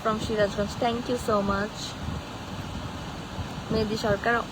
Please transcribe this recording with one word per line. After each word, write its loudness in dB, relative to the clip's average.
from 2
সিরাজগঞ্জ।" 2
Thank 2
you 2
so 6
much। 0
মেহেদি 4
সরকার, 4